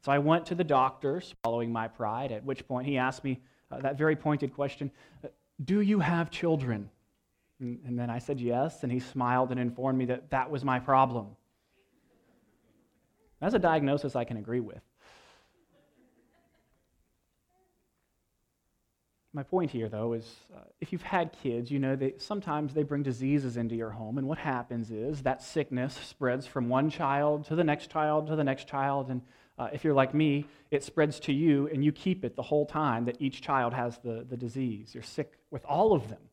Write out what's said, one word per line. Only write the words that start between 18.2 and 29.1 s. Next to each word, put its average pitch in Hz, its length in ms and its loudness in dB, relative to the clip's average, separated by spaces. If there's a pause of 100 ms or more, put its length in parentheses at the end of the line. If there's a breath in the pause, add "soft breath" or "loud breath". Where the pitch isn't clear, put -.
My 143 120 -8
point 175 280 0
here, 113 160 -4
though, 110 240 -2
is, 117 180 -6 (240)
uh, - 60 -20 (220)
if - 100 -8
you've 175 100 -6
had 175 300 -2
kids, 120 400 -4
you 143 80 0
know 135 160 2
that 135 260 -4
sometimes 151 520 -4
they 151 100 0
bring 147 200 -2
diseases 135 520 0
into 117 200 -2
your 113 160 -4
home, 113 260 -6
and 135 100 -2
what 151 100 -2
happens 123 540 -4
is 131 320 -6
that 127 180 0
sickness 131 520 -2
spreads - 520 -2
from 123 220 -2
one 135 220 4
child 147 560 0
to 156 100 -2
the 170 80 4
next 147 260 0
child 151 380 2
to 156 80 -2
the 156 80 2
next 135 240 -2
child, 139 420 0
and, 127 120 -2 (360 soft breath)